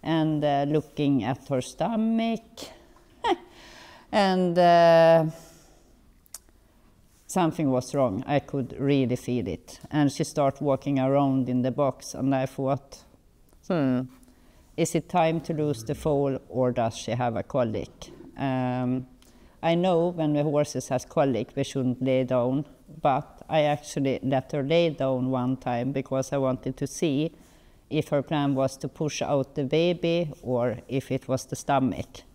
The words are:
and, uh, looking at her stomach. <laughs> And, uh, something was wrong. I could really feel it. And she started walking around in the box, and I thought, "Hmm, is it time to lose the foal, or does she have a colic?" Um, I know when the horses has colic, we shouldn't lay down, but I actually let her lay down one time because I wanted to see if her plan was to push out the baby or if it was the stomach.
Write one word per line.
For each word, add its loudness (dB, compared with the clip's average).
and, 0
uh, 2
looking 0
at -4
her 0
stomach. -2
<laughs> 0
And, 2
uh, 10
something 0
was -2
wrong. 0
I 0
could -6
really 2
feel -4
it. -12
And 2
she -6
started -2
walking -2
around 2
in 0
the -2
box, -4
and -2
I 0
thought, -6
"Hmm, 0
is -2
it -2
time 2
to -8
lose -2
the -6
foal, 0
or 0
does -2
she -10
have -2
a -4
colic?" -6
Um, -2
I 0
know 2
when -2
the 2
horses -2
has -2
colic, 0
we -2
shouldn't -2
lay 2
down, 0
but -2
I 2
actually -2
let -2
her -4
lay 2
down -2
one -2
time -4
because -4
I -2
wanted -2
to -6
see -2
if -2
her 0
plan -2
was -2
to -8
push -6
out -2
the -4
baby 0
or -2
if -4
it -4
was -4
the -8
stomach. -4